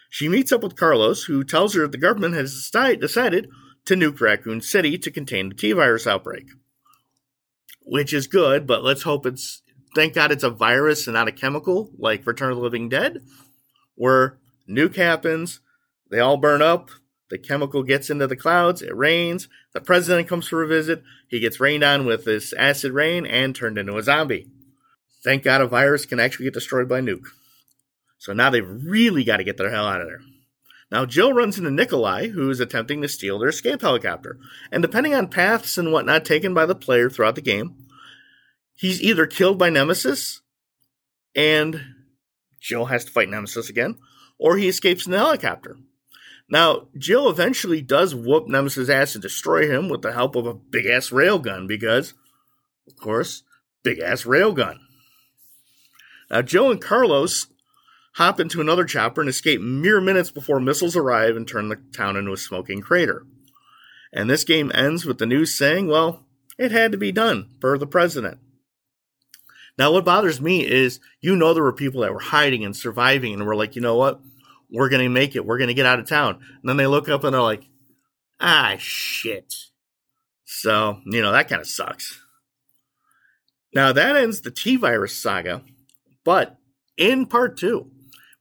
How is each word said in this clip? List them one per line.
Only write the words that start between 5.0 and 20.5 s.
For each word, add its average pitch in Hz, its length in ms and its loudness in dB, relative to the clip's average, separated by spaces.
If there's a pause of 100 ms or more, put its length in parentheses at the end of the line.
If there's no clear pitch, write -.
contain 123 380 -6
the 101 60 -12
T-virus 143 520 2
outbreak. - 440 -6 (1300)
Which 143 320 -2
is 139 140 -2
good, 147 400 2
but 120 180 0
let's 139 180 0
hope 147 220 -2
it's, - 380 -8 (340)
thank 156 160 2
God 151 180 2
it's 139 140 0
a 123 60 0
virus 131 560 2
and 117 80 -6
not 113 140 2
a 110 40 -2
chemical, 151 680 -4
like 110 280 -2
Return 127 240 -2
of 120 80 -4
the 120 40 -4
Living 117 280 -4
Dead, 233 340 -2 (720)
where 131 440 2 (300)
nuke 135 280 0
happens, 165 640 -2 (500)
they 110 100 0
all 135 160 4
burn 147 240 4
up, 170 300 2 (400)
the 95 80 -8
chemical 139 440 -4
gets 135 280 0
into 143 160 0
the 131 100 -6
clouds, 175 460 2
it - 120 -10
rains, 170 540 0 (240)
the - 80 -8
president 175 480 2
comes 170 180 -4
for 165 160 -2